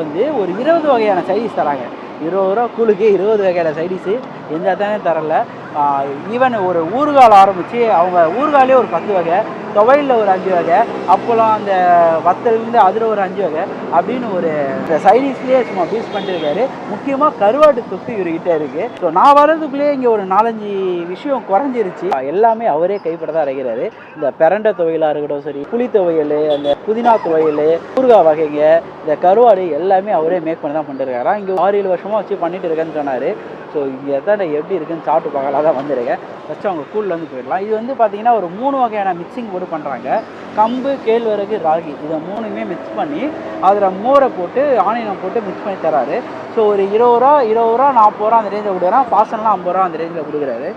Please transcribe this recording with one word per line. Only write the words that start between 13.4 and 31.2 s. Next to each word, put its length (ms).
வகை 180
அப்படின்னு 300
ஒரு 120
இந்த 160
சைடிஷ்லேயே 600
சும்மா 240
பீஸ் 240
பண்ணிருக்காரு. 480
முக்கியமா 360
கருவாட்டு 500
தொக்கு 240
இவர்கிட்ட 340
இருக்கு. 300
So 160
நான் 220
வர்றதுக்குள்ளேயே 580
இங்க 180
ஒரு 180
நாலஞ்சு 380
விஷயம் 380
குறைஞ்சிருச்சு. 580
எல்லாமே 320
அவரே 300
கைப்பட 260
தான் 140
அரைக்கிறாரு. 400
இந்த 240
பிரண்டை 400
துவையலா 340
இருக்கட்டும் 360
சரி, 140
புளி 140
துவையல், 400
அந்த 200
புதினா 280
துவையல், 360
ஊறுகாய் 320
வகைங்க, 320
இந்த 100
கருவாடு 380
எல்லாமே 400
அவரே 200
மேக் 160
பண்ணி 140
தான் 120
பண்ணிருக்காராம். 520